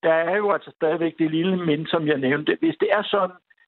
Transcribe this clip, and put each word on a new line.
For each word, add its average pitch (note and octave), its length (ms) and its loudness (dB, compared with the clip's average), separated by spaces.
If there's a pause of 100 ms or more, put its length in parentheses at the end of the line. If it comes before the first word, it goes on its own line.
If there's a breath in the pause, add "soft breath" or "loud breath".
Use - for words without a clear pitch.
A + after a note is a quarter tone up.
der E3 100 4
er E3+ 240 0
jo G#3 140 0
altså D3+ 240 -4
stadigvæk D#3+ 440 -2
det D#3+ 120 0
lille F3 340 0
men, D3+ 220 0
som D#3+ 200 0
jeg D3 100 2
nævnte, D3+ 420 0
hvis D#3+ 200 0
det - 120 2
er G3+ 120 2
sådan, F#3 320 -2 (320 soft breath)